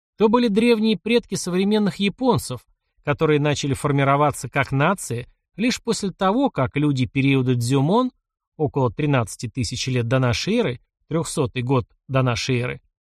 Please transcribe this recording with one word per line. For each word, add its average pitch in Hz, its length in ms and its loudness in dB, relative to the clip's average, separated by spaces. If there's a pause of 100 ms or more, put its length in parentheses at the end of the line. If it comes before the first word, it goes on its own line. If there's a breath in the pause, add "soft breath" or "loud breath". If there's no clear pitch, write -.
(160)
То 214 120 4
были 240 180 4
древние 220 500 2
предки 226 380 -2
современных 196 600 0
японцев, 202 680 -2 (380)
которые 151 380 2
начали 143 340 0
формироваться 139 760 0
как 139 220 -2
нация 139 560 -2 (300)
лишь 233 260 -2
после 196 300 -4
того, 226 380 0
как - 260 -2
люди 143 300 2
периода 131 500 2
Дзюмон, 139 560 2 (440)
около 135 360 0
тринадцати 139 560 -2
тысяч - 400 -6
лет 123 180 -2
до 131 140 2
нашей 131 340 0
эры, 185 260 -2 (280)
трехсотый 143 540 -4
год 123 260 0 (180)
до 131 160 0
нашей 123 380 0
эры, 131 200 -6 (240)